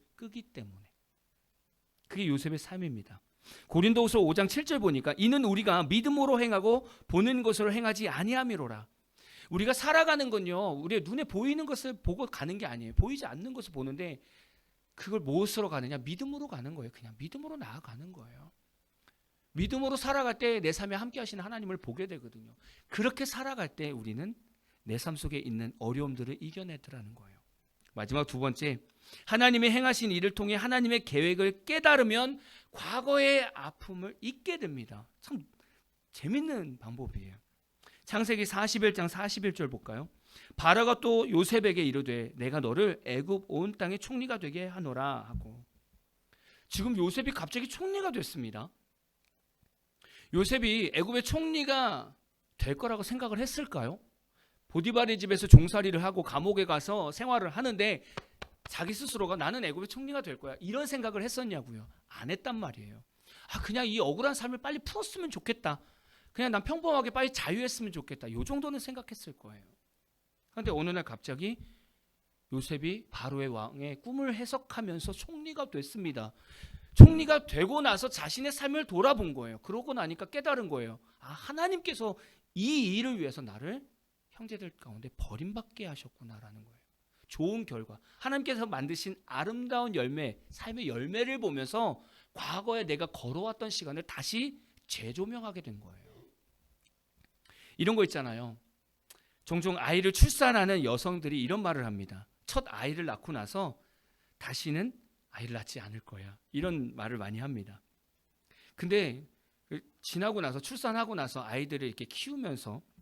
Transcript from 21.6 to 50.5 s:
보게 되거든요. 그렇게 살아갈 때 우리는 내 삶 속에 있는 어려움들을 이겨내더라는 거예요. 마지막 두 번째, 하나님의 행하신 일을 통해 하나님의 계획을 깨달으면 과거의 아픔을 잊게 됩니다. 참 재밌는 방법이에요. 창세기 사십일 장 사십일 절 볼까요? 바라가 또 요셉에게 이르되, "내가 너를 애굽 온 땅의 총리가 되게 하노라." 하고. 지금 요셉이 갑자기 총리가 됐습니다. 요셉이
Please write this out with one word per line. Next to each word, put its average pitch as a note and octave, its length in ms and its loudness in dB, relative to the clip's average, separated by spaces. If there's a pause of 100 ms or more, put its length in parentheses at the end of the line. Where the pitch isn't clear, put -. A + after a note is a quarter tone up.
보게 F3 320 -8
되거든요. A2+ 440 -14 (360)
그렇게 B3 360 0
살아갈 C4 440 -6
때 D3 240 -8
우리는 B2 420 -8 (480)
내 A2 160 -4
삶 D#3+ 180 -6
속에 D3 220 -4
있는 A2+ 400 -4
어려움들을 B2+ 640 -4
이겨내더라는 D3 760 -14
거예요. G2 220 -20 (560)
마지막 C3 340 -2
두 B2+ 140 -6
번째, C3 380 -2 (480)
하나님의 A#3 440 6
행하신 A#3+ 400 2
일을 F#3 220 2
통해 G#3 240 0
하나님의 A#3+ 480 2
계획을 F3+ 600 2
깨달으면 C#4 760 4 (320)
과거의 C#4 840 4
아픔을 F3+ 640 -10
잊게 E4+ 380 -6
됩니다. B2 480 -8 (140)
참 A3+ 260 -8 (640)
재밌는 G#3 640 -4
방법이에요. A2 580 -10 (680)
창세기 G#3+ 420 0
사십일 G#3 480 2
장 F3+ 140 0
사십일 G3 460 -2
절 D3+ 140 -2
볼까요? B2 400 -8 (480)
바라가 A3+ 440 8
또 A#3 280 6
요셉에게 F#3+ 540 6
이르되, B2+ 540 0
"내가 C3 240 0
너를 C#3+ 440 2
애굽 D3 440 -2
온 F3+ 240 -2
땅의 G3 260 -4
총리가 B3+ 400 -6
되게 F3+ 280 -6
하노라." C#3 560 -4
하고. A#2 420 -12 (1040)
지금 A3+ 280 0
요셉이 F#3 360 2
갑자기 A#3 360 -4
총리가 F#4+ 440 -2
됐습니다. C3 580 -6 (1600)
요셉이 A3 600 4